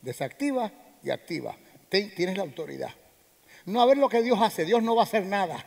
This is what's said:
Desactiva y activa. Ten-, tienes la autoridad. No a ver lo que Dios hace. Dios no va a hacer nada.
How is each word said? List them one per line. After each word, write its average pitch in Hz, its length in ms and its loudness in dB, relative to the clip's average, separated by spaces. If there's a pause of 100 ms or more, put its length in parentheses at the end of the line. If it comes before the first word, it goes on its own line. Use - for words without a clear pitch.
Desactiva 233 680 -6 (300)
y 139 80 -8
activa. 135 480 -8 (320)
Ten-, 202 240 -2
tienes 185 240 -4
la 202 60 -4
autoridad. 143 500 -10 (720)
No 214 160 0
a 240 60 6
ver 277 100 6
lo 277 120 4
que 233 120 2
Dios 233 180 2
hace. 202 260 2
Dios 226 180 2
no 226 100 0
va 226 80 4
a 208 40 6
hacer 208 200 -2
nada. 190 420 -4